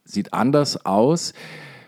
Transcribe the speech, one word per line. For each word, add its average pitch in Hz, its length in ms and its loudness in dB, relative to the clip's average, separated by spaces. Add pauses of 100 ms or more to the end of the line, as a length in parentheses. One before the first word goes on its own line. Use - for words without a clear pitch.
sieht - 300 -6
anders 135 520 0
aus, 120 480 2 (540)